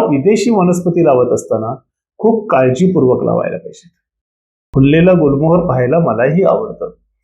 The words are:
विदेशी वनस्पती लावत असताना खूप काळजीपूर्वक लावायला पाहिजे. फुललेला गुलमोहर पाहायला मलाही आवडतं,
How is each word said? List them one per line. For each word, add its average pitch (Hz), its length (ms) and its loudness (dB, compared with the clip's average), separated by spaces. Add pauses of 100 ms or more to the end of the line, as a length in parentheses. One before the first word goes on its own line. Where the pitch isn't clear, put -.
विदेशी 185 460 0
वनस्पती 175 540 0
लावत 127 280 2
असताना 113 420 -4 (440)
खूप 220 320 -2
काळजीपूर्वक 131 720 0
लावायला - 320 -4
पाहिजे. - 320 -20 (840)
फुललेला 156 380 4
गुलमोहर 160 540 0
पाहायला 127 320 0
मलाही 139 440 0
आवडतं, - 480 -2 (340)